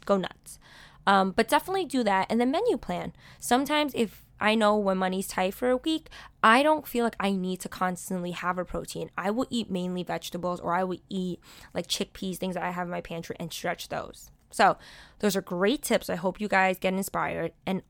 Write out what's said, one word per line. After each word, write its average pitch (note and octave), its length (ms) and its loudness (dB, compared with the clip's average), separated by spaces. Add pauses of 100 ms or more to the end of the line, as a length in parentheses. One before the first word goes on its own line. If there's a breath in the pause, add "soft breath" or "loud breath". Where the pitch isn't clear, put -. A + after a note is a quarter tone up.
go G3+ 140 4
nuts. - 400 -10 (480 loud breath)
Um, G3 240 6
but A3 180 2
definitely F4+ 360 2
do B3+ 180 0
that. F#3+ 260 2
And A3+ 120 2
then B3 100 2
menu G4 260 2
plan. E3+ 360 -6 (260 loud breath)
Sometimes C#4+ 560 2
if - 300 -2 (160)
I G#3+ 160 4
know G#3+ 200 6
when G3 220 2
money's F#3 300 0
tight F#3+ 260 0
for B3 160 0
a B3+ 60 4
week, D#4+ 320 -2 (340 loud breath)
I A#3 220 8
don't D#4 220 4
feel A#3+ 180 0
like A3+ 160 -2
I G3 100 0
need F#3 300 -2
to - 80 -12
constantly F3+ 640 -4
have F3+ 260 -4
a F3+ 60 -2
protein. - 520 -8
I F3+ 140 -2
will A3+ 200 0
eat A#3 200 -2
mainly F3+ 320 -2
vegetables, F3 560 -6
or F3 160 -2
I F#3 80 2
will F#3 160 -4 (100)
eat, F#3 320 -4 (320 loud breath)
like, F3 140 -4
chickpeas, - 520 -6
things F#3 160 -4
that F3 100 -4
I F3+ 80 -4
have F3 160 -6
in - 20 -8
my F3 100 -6
pantry, E3 380 -10
and E3 140 -10
stretch - 360 -6
those. - 420 -10 (200)
So F#3+ 260 4 (440 loud breath)
those G3+ 160 2
are G3 40 0
great G3 420 0
tips. - 280 0
I F#3 60 -2
hope F3+ 240 -4
you G#3 80 -4
guys F#3+ 300 2
get F#3+ 140 0
inspired. E3 600 -4 (120)
And F#3+ 260 -2